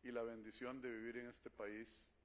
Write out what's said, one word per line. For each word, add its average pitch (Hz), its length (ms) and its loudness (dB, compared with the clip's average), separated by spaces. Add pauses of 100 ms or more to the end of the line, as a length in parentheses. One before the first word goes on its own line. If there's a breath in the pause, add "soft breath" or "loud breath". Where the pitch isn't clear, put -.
y 123 80 0
la 117 100 6
bendición 117 580 0
de 123 100 4
vivir 113 280 0
en 120 100 -2
este - 220 -8
país 107 580 -2 (160)